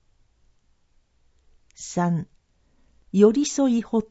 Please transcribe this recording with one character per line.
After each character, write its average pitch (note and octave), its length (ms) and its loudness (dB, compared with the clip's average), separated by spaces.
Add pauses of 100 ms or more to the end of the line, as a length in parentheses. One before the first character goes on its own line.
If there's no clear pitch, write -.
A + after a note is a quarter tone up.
(1800)
三、 F3 520 -4 (840)
寄 G3+ 200 6
り C#4+ 140 0
添 C4 320 -2
い A3+ 40 -2
ホ A3+ 180 -2
ッ G#3+ 120 -6